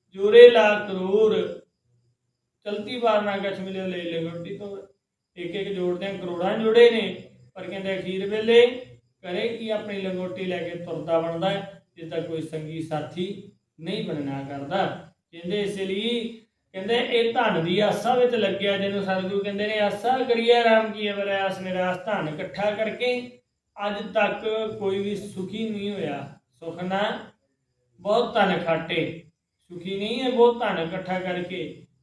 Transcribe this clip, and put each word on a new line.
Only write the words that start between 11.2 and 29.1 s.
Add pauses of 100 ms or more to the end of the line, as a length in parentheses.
ਹੈ, (120)
ਜਿਸ
ਦਾ
ਕੋਈ
ਸੰਗੀ
ਸਾਥੀ (280)
ਨਹੀਂ
ਬਣਨਾ
ਕਰਦਾ। (200)
ਕਹਿੰਦੇ
ਇਸ
ਲਈ, (320)
ਕਹਿੰਦੇ
ਇਹ
ਧਨ
ਦੀ
ਆਸਾ
ਵਿੱਚ
ਲੱਗਿਆ,
ਜਿਹਨੂੰ
ਸਤਿਗੁਰੂ
ਕਹਿੰਦੇ
ਨੇ,
"ਆਸਾ
ਕਰੀਐ
ਰਾਮ
ਕੀ
ਅਵਰ
ਆਸ
ਨਿਰਾਸ।"
ਧਨ
ਇਕੱਠਾ
ਕਰਕੇ (480)
ਅੱਜ (200)
ਤੱਕ
ਕੋਈ
ਵੀ
ਸੁਖੀ
ਨਹੀਂ
ਹੋਇਆ। (200)
ਸੁਖ
ਨਾ (800)
ਬਹੁਤ
ਧਨ
ਖਾਟੇ, (460)